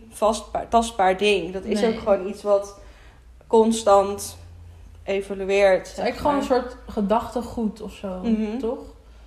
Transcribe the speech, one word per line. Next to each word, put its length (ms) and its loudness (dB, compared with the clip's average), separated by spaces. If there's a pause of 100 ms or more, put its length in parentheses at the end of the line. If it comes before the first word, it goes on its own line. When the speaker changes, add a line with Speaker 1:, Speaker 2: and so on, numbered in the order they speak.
Speaker 1:
vastbaar, 580 -2
tastbaar 500 2
ding. 360 2
Dat 100 -8
is 180 -2
Speaker 2:
Nee. 120 2
Speaker 1:
ook 60 -6
gewoon 280 0
iets 160 -10
wat 360 0 (680)
constant 920 4 (640)
evolueert, 720 2
Speaker 2:
Het 100 -6
is 80 -18
Speaker 1:
zeg 100 -6
Speaker 2:
eigenlijk 120 -4
gewoon 160 0
Speaker 1:
maar. 320 0
Speaker 2:
een 60 -12
soort 60 -18 (100)
gedachtegoed 920 -4
of 120 -12
zo, 300 -10
Speaker 1:
Mhm. 340 -2
Speaker 2:
toch? 220 -6 (480)